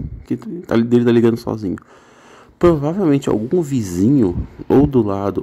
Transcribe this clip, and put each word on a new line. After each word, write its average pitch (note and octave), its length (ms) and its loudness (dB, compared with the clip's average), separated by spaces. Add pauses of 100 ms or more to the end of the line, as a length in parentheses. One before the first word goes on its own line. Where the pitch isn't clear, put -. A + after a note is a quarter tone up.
(260)
que B2 100 -6
tá, F3 400 -8
dele A#2+ 300 2
tá A#2+ 60 2
ligando A#2 260 4
sozinho? G#2+ 400 -6 (800)
Provavelmente D#3 720 2
algum C3 320 -2
vizinho, A2 840 0 (220)
ou C3+ 180 4
do C3+ 160 2
lado G2 420 -4